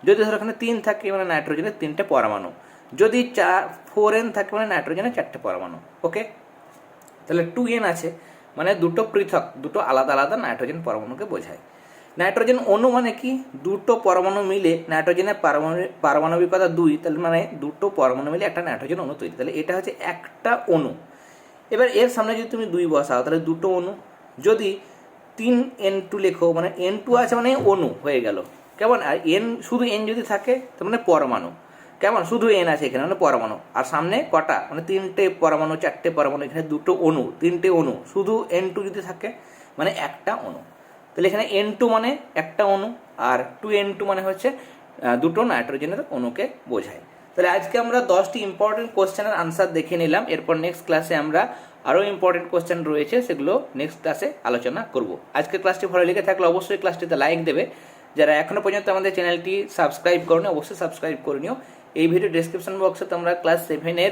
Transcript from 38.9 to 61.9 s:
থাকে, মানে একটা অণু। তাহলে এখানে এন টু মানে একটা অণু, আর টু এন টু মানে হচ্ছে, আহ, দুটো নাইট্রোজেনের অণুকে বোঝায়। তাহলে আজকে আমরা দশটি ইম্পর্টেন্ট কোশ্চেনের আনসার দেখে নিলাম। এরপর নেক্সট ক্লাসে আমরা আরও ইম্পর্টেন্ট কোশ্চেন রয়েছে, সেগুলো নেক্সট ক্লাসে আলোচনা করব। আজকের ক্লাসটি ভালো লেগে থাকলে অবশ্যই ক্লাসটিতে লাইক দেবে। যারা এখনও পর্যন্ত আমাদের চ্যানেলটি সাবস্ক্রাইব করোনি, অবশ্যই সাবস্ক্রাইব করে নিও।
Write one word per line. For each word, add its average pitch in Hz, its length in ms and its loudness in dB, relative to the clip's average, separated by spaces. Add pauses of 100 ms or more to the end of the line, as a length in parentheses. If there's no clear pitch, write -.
থাকে, 185 300 -10 (460)
মানে 160 140 0
একটা - 440 -6
অণু। 85 240 -12 (560)
তাহলে 180 120 2
এখানে 208 160 0
এন 208 300 0
টু 233 160 2
মানে 233 280 2 (180)
একটা 202 300 0
অণু, 196 280 0 (240)
আর 123 220 2 (220)
টু 214 80 -8
এন 202 240 0
টু 196 120 -6
মানে 190 160 0
হচ্ছে, 190 300 -2 (500)
আহ, 123 140 2
দুটো 165 280 2
নাইট্রোজেনের 151 680 -2
অণুকে 123 380 -4 (220)
বোঝায়। 92 300 -6 (360)
তাহলে 180 140 4
আজকে 196 300 0
আমরা 233 220 2
দশটি 196 380 2
ইম্পর্টেন্ট 208 540 -2
কোশ্চেনের 196 400 0
আনসার 170 400 0
দেখে 165 240 -2
নিলাম। 165 300 2
এরপর 160 280 0
নেক্সট 170 300 -6
ক্লাসে 165 300 0
আমরা 156 400 0 (280)
আরও 165 200 4
ইম্পর্টেন্ট 180 460 0
কোশ্চেন 170 340 -2
রয়েছে, 151 380 0
সেগুলো 185 540 -2
নেক্সট 151 260 -8
ক্লাসে 196 320 -4 (100)
আলোচনা 123 500 -2
করব। 104 240 -2 (160)
আজকের 151 280 -2
ক্লাসটি 185 260 0
ভালো 180 160 2
লেগে 180 180 2
থাকলে 185 260 2
অবশ্যই 180 300 0
ক্লাসটিতে 170 380 -2
লাইক 160 300 2
দেবে। 165 220 0 (480)
যারা 151 200 6
এখনও 165 260 0
পর্যন্ত 202 280 0
আমাদের 190 240 0
চ্যানেলটি 180 600 -2
সাবস্ক্রাইব 170 520 2
করোনি, 170 200 4
অবশ্যই 151 280 -4
সাবস্ক্রাইব 160 480 -6
করে 139 160 -4
নিও। 208 160 -6 (400)